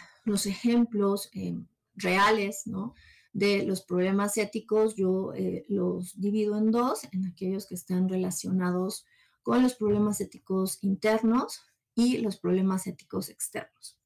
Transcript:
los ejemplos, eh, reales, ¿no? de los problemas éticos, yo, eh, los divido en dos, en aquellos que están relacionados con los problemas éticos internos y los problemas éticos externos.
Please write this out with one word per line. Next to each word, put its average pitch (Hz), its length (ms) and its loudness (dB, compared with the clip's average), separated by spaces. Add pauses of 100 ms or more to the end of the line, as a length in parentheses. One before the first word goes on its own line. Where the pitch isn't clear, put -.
(240)
los 202 220 0
ejemplos, 208 880 0
eh, 180 240 -6 (380)
reales, 196 720 0
¿no? 196 280 -8 (400)
de 202 320 2
los 185 160 -2
problemas 196 560 0
éticos, 214 580 0
yo, 185 380 0
eh, 185 340 -4
los 180 520 -2
divido 208 380 0
en 220 140 4
dos, 247 300 0 (100)
en 190 140 -4
aquellos 190 400 -6
que - 100 -12
están 185 320 -2
relacionados 185 1000 -2 (360)
con 240 220 2
los 247 100 2
problemas 208 480 0
éticos 190 600 -4
internos 220 800 2 (340)
y 240 240 2
los 214 180 -2
problemas 190 500 0
éticos - 420 -8
externos. - 760 -12